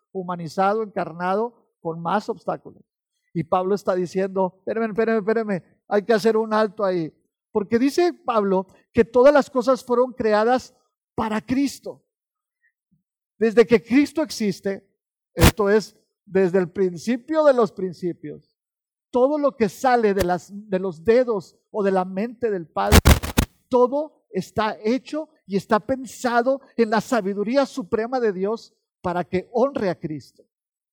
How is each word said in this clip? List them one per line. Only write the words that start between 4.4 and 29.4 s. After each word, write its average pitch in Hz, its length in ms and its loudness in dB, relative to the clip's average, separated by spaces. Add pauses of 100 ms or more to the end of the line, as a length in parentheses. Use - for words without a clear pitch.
"Espérenme, 226 280 -4
espérenme, 226 320 -2
espérenme, 214 440 -2 (260)
hay 202 160 0
que 226 100 2
hacer 214 220 2
un 220 180 0
alto 214 300 0
ahí". 180 280 -2 (400)
Porque 214 260 0
dice 302 340 2
Pablo 196 540 -2 (260)
que 233 120 2
todas 254 300 6
las 277 160 2
cosas 247 340 0
fueron 247 280 0
creadas 220 640 0 (400)
para 220 260 -4
Cristo. 247 640 -6 (1300)
Desde 220 280 4
que 220 160 4
Cristo 285 400 2
existe, 196 680 -6 (460)
esto 175 340 4
es, 208 280 0 (300)
desde 185 320 2
el 180 120 0
principio 220 760 -2
de 294 80 8
los 240 180 2
principios, 165 880 -10 (540)
todo 269 280 2
lo 277 180 0
que 214 120 2
sale 233 460 2
de 190 100 0
las, 175 260 -2
de 202 280 -6
los 170 260 -6
dedos 226 520 2 (140)
o 214 140 -4
de 196 80 2
la 185 120 0
mente 214 460 -6
del 180 160 -6
Padre, 202 320 2 (720)
todo 254 600 0
está 208 520 -4
hecho 269 460 -4 (180)
y 190 100 -6
está 214 220 0
pensado 254 840 -4 (140)
en 226 140 0
la 220 100 2
sabiduría 214 640 -2
suprema 226 540 -6
de 220 120 0
Dios 202 420 -6 (280)
para 175 200 -4
que - 300 -6